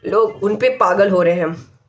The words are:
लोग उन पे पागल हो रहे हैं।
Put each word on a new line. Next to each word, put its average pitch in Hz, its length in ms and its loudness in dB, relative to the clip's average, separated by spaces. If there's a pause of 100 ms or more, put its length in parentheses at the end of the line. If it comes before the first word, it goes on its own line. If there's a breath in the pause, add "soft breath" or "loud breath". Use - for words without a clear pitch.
लोग 208 380 -2
उन 208 120 0
पे 247 120 0
पागल 202 420 2
हो 180 120 2
रहे 175 120 2
हैं। 170 360 -6 (180)